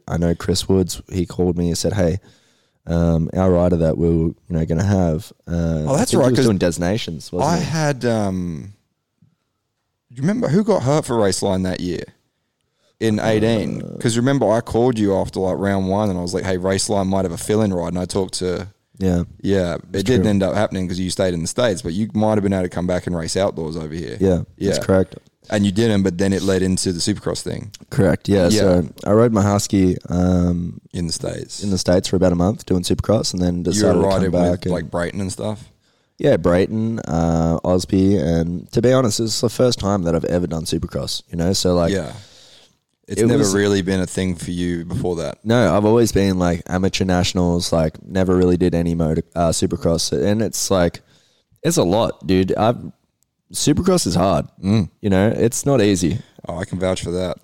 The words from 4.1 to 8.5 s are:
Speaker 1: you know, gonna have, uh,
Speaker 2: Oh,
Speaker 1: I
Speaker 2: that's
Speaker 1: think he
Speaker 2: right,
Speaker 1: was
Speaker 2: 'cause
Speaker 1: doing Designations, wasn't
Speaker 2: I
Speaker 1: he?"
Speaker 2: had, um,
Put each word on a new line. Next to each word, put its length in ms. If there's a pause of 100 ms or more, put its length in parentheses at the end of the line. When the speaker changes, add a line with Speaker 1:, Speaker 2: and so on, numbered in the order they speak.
Speaker 1:
you 200 (140)
know, 160
gonna 180
have, 480 (160)
uh, 60 (340)
Speaker 2:
Oh, 80
Speaker 1:
I 40
Speaker 2:
that's 120
Speaker 1:
think 120
he 20
Speaker 2:
right, 60
Speaker 1:
was 80
Speaker 2:
'cause 80
Speaker 1:
doing 120
Designations, 720
wasn't 220
Speaker 2:
I 60
Speaker 1:
he?" 80
Speaker 2:
had, 400
um, 640 (1400)